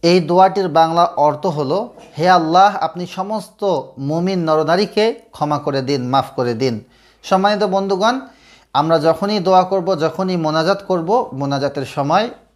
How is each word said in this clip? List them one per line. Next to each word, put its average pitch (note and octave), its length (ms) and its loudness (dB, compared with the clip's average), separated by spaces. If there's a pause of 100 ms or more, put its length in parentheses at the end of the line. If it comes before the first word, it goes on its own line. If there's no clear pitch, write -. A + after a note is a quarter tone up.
এই F3 180 4
দোয়াটির F#3 480 2
বাংলা E3 360 2
অর্থ C#3+ 420 0
হলো, E3 480 -2 (260)
"হে E3+ 100 2
আল্লাহ, F3+ 460 4
আপনি F3+ 320 -6
সমস্ত F#3+ 760 -4 (160)
মুমিন E3+ 460 -2
নরনারীকে F3+ 760 0 (120)
ক্ষমা D3 280 -2
করে C#3 220 -2
দিন, B2+ 280 -4
মাফ C3 160 2 (100)
করে A#2+ 180 -2
দিন।" A2+ 300 -2 (400)
সম্মানিত G3 400 2
বন্ধুগণ, G3 560 0 (540)
আমরা D#3+ 260 2
যখনই F3+ 400 0
দোয়া F#3 240 4
করব, F#3 360 -2
যখনই F#3 360 -2
মোনাজাত D#3+ 520 0
করব, F#3 460 -2
মোনাজাতের C#3 520 -4
সময় E3 440 -2 (260)